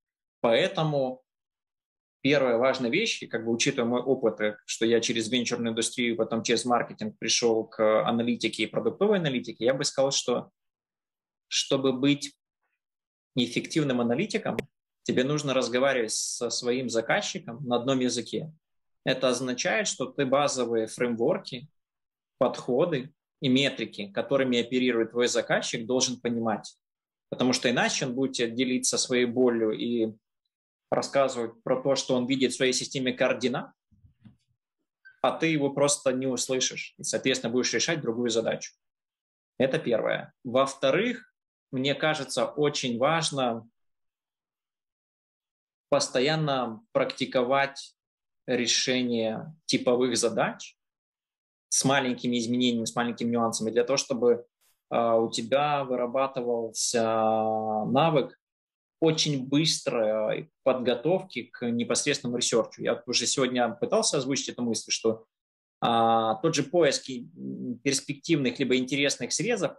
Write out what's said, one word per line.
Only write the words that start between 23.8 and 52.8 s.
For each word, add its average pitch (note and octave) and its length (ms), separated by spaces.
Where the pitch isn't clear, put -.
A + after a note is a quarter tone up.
которыми B2+ 480
оперирует A#2+ 520
твой A#2+ 160
заказчик, A#2+ 580
должен B2+ 340
понимать. A2+ 560
Потому B2+ 220
что B2 180
иначе D#3+ 360
он A#2+ 80
будет C3 180
тебе A#2+ 180
делиться B2+ 480
своей B2 280
болью A#2 460
и A2+ 400
рассказывать A#2+ 720
про C3 180
то, C3+ 140
что - 200
он B2 100
видит C3 260
в - 40
своей C3 160
системе B2+ 400
координат, B2+ 580
а B2+ 100
ты D#3+ 160
его C#3+ 220
просто C#3 420
не B2+ 140
услышишь - 720
и, - 60
соответственно, B2 480
будешь B2 220
решать D#3 280
другую A#2 280
задачу. A2 420
Это C3+ 200
первое. - 540
Во-вторых, C3+ 880
мне C3+ 240
кажется, C#3 500
очень C#3+ 520
важно C3+ 720
постоянно C3+ 880
практиковать C3 1000
решение A#2+ 1080
типовых B2 500
задач B2 600
с - 160
маленькими B2+ 540
изменениями, A#2+ 480